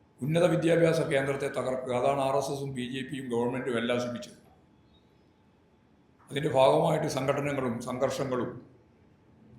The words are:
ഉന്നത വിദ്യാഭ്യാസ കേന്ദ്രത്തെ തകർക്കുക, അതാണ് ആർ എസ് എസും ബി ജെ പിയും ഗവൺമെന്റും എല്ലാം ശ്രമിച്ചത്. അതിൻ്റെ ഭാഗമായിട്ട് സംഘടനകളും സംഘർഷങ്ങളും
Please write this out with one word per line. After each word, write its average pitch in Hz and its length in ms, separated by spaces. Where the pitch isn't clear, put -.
ഉന്നത 160 240
വിദ്യാഭ്യാസ 165 460
കേന്ദ്രത്തെ 139 360
തകർക്കുക, 127 420
അതാണ് 139 280
ആർ 135 120
എസ് 143 140
എസും 139 200
ബി 123 180
ജെ 135 160
പിയും 131 240
ഗവൺമെന്റും 123 480
എല്ലാം 120 220
ശ്രമിച്ചത്. - 360
അതിൻ്റെ 143 280
ഭാഗമായിട്ട് 151 580
സംഘടനകളും 135 580
സംഘർഷങ്ങളും 127 640